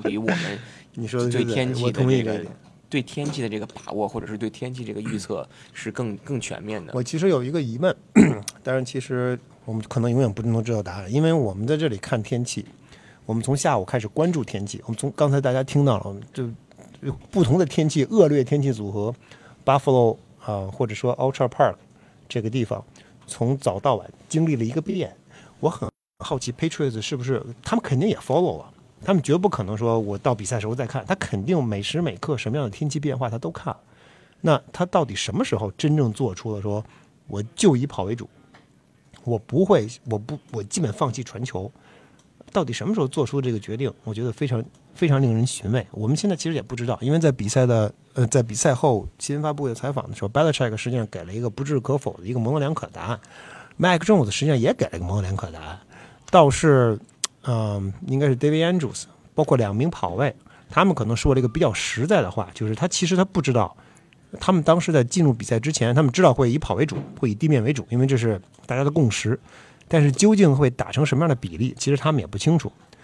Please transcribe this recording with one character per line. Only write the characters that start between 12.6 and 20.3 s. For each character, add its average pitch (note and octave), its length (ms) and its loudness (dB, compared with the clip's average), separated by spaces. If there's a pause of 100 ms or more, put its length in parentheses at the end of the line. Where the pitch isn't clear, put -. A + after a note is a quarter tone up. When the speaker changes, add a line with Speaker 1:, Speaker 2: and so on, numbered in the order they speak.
Speaker 2:
我 A2+ 60 -4
们 A2+ 80 0
从 B2+ 160 0
下 C#3+ 220 2
午 F#2 60 -2
开 B2 160 -2
始 A2 80 -6
关 E3 240 0
注 D3+ 100 -2
天 G2+ 240 -6
气， - 180 -12
我 - 60 -8
们 A2+ 80 -6
从 C3+ 160 -4
刚 D3 160 2
才 C#3 100 2
大 C3 120 0
家 C3 100 0
听 C#3+ 220 2
到 A#2 160 2
了， G2 160 -10 (160)
就 B2 180 -6 (800)
不 F#3 140 2
同 B2 120 4
的 F#3 80 4
天 D#3 240 0
气， D3 180 2
恶 C3+ 200 6
劣 C#3+ 160 4
天 C#3+ 180 0
气 C#3 120 0
组 G#2+ 180 -6
合， G#2 240 -4 (500)
Buffalo， C3 520 4 (280)